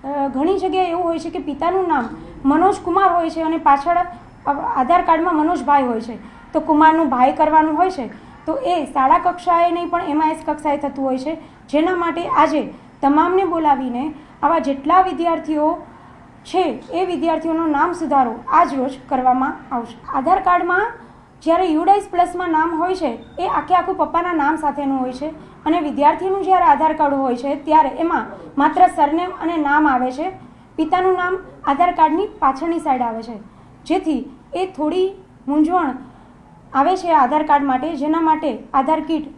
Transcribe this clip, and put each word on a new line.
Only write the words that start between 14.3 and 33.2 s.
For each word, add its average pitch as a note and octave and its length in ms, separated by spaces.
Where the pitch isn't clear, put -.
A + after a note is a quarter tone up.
આવા D#4+ 160
જેટલા C#4 420
વિદ્યાર્થીઓ E4 760
છે E4 340
એ F4 140
વિદ્યાર્થીઓનું D#4+ 640
નામ D4+ 240
સુધારો C#4 420
આજ D#4 300
રોજ C4 160
કરવામાં B3+ 680
આવશે. - 420
આધાર E4 220
કાર્ડમાં F4+ 520
જ્યારે F4 220
યુ D#4+ 180
ડાઇસ G4 280
પ્લસમાં F4+ 380
નામ D#4+ 300
હોય F4+ 160
છે C4+ 220
એ C4 80
આખે - 280
આખું F4+ 200
પપ્પાના E4+ 380
નામ D4+ 220
સાથેનું C#4 440
હોય B3+ 140
છે, D4+ 200
અને E4 160
વિદ્યાર્થીનું D#4+ 600
જ્યારે F4+ 220
આધાર D#4 280
કાર્ડ D4 200
હોય C4+ 220
છે, C#4 200
ત્યારે D#4 420
એમાં E4 280
માત્ર D#4+ 380
સરનેમ E4 360
અને E4 160
નામ D4 300
આવે B3+ 240
છે, D#4 200
પિતાનું F#4 400
નામ F4+ 220
આધાર F4 260
કાર્ડની E4+ 340
પાછળની D#4+ 400
સાઈડ C4+ 220
આવે A3+ 200